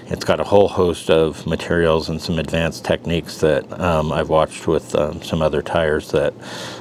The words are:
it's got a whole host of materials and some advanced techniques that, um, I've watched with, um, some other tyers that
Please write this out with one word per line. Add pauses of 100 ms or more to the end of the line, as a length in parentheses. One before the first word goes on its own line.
it's
got
a
whole
host
of
materials
and
some
advanced
techniques
that,
um,
I've
watched
with,
um,
some
other
tyers
that (480)